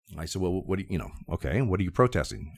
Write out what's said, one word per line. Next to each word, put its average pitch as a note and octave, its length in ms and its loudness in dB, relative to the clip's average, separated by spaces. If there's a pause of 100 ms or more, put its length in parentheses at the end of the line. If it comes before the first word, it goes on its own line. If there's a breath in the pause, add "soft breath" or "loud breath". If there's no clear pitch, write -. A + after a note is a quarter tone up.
(160)
I D#2 80 -6
said, F#2+ 160 -4
"Well, F#2 240 2
what F#2+ 140 0
do G2 60 -4
you, - 80 -10
you F2+ 60 2
know, - 120 -4 (200)
okay, E2 320 0
what F#2+ 180 2
are - 20 2
you F2+ 80 -2
protesting?" G2+ 680 2